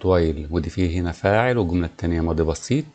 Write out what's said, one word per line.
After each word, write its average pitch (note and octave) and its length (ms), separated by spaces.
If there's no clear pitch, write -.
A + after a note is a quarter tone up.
while D#2+ 480
ودي E2 180
فيه F2+ 300
هنا F2 120
فاعل A2+ 460
والجملة F2 280
التانية E2 360
ماضي D#2+ 220
بسيط، B2 520